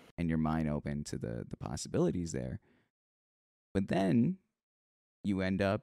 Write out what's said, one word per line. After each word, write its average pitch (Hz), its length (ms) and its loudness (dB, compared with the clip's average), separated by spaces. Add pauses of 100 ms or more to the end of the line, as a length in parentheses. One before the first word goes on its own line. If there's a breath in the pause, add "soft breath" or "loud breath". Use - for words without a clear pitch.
(180)
and 85 120 0
your 80 100 2
mind 78 300 2
open 73 360 -4
to - 120 -8
the, 58 300 -6
the - 100 -10
possibilities - 720 -2
there. 64 280 -6 (1120)
But 98 160 0
then 151 480 4 (840)
you 95 180 0
end 92 200 2
up 95 220 4